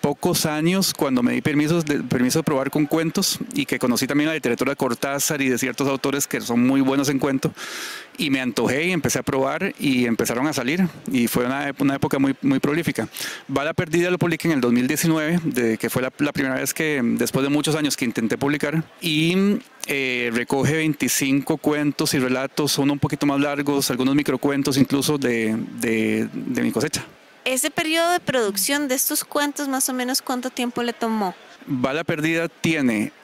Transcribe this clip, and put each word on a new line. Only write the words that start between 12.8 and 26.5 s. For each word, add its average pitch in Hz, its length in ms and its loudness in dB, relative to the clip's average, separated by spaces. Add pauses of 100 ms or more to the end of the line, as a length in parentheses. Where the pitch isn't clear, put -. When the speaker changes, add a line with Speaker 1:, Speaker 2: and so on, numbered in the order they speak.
Speaker 1:
Bala 143 260 -2
Perdida 175 340 2
lo 180 100 0
publiqué 170 280 0
en 160 80 2
el 135 60 2
dos 120 120 4
mil 123 140 4
diecinueve, 160 560 2
de, 120 360 0
que 117 120 -2
fue 127 100 0
la, 127 180 -2
la 147 140 0
primera 135 220 -2
vez 139 180 -2
que, 151 300 -2
después 117 400 0
de 139 80 0
muchos 147 240 2
años 151 220 0
que - 80 -2
intenté 113 340 -2
publicar 147 460 0 (160)
y, 175 580 2 (280)
eh, 127 460 0
recoge 135 440 2
veinticinco 143 800 0
cuentos 147 580 0
y 143 60 2
relatos, 131 580 0
uno 143 140 2
un 143 80 -2
poquito 147 260 0
más 139 140 2
largos, 143 500 0
algunos 127 240 2
microcuentos 139 640 2
incluso 143 400 2
de, 117 380 0 (240)
de, 110 520 0
de 120 300 -4